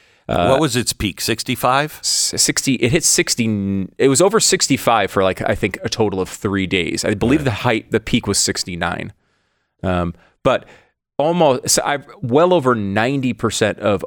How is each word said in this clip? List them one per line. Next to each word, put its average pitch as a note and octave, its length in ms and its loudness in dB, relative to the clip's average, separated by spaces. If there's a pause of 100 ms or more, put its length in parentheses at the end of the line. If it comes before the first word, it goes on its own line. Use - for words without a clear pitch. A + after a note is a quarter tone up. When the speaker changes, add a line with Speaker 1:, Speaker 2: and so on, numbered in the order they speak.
(280)
Speaker 1:
Uh, F2 200 0
Speaker 2:
What C3 120 2
was C#3 140 0
its A#2+ 180 -2
peak? - 280 -6
Sixty-five? C3 800 -2
Speaker 1:
s-, - 360 -4
sixty. - 380 0
It A#2+ 160 0
hit D3+ 140 2
sixty, G2+ 920 0
it C3 120 4
was C3+ 120 4
over G3 200 4
sixty-five A#2 720 2
for, G2 100 0
like, F#2 260 0
I A2 60 0
think, G2 300 -2
a A#2 40 -6
total G2+ 320 -2
of F#2 80 -4
three G2 380 -2
days. F2 380 -2
I G#2 100 0
believe A#2+ 260 2
Speaker 2:
Right. D3 40 -4
Speaker 1:
the C3 80 0
height, A#2 400 -2
the A2+ 80 2
peak - 260 -2
was G2 120 0
sixty-nine. F2 720 -4 (720)
Um, F2 300 -2 (300)
but B2 240 0 (500)
almost, D3+ 540 2
so - 140 0
I've, C#3+ 220 -4 (140)
well D3+ 320 4
over C3 220 4
ninety A#2 580 0
percent G#2+ 460 0
of G2+ 280 0